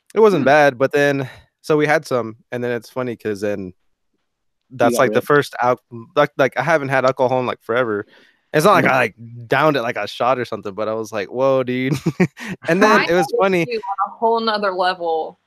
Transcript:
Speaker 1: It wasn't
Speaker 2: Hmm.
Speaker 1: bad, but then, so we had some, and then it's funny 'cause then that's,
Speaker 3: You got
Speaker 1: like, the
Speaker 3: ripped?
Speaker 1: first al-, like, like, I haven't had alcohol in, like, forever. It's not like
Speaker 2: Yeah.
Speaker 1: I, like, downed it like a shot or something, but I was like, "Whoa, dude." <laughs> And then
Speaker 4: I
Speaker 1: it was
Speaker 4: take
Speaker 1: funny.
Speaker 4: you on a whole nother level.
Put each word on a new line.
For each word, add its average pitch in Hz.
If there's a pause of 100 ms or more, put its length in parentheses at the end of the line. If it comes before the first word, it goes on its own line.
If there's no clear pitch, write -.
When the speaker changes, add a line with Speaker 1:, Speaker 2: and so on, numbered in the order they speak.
(140)
Speaker 1:
It 202
wasn't 202
Speaker 2:
Hmm. 120
Speaker 1:
bad, 139
but 135
then, 143 (320)
so 156
we 151
had 151
some, 113 (140)
and 120
then 120
it's 117
funny 123
'cause 107
then 98 (1000)
that's, 123
Speaker 3:
You 120
got 139
Speaker 1:
like, 117
the 113
Speaker 3:
ripped? 123
Speaker 1:
first 147
al-, 123 (360)
like, 147
like, 135
I 123
haven't 143
had 131
alcohol 127
in, 127
like, -
forever. 113 (480)
It's 156
not 208
like 160
Speaker 2:
Yeah. 135
Speaker 1:
I, -
like, 117 (320)
downed 143
it 123
like 117
a 104
shot 127
or 117
something, 104
but 104
I 110
was 110
like, 104
"Whoa, 131
dude." 127
<laughs> 175
And 180
then 220
Speaker 4:
I -
Speaker 1:
it 165
was 185
Speaker 4:
take 160
Speaker 1:
funny. 185
Speaker 4:
you 240
on -
a 202
whole 226
nother 208
level. 175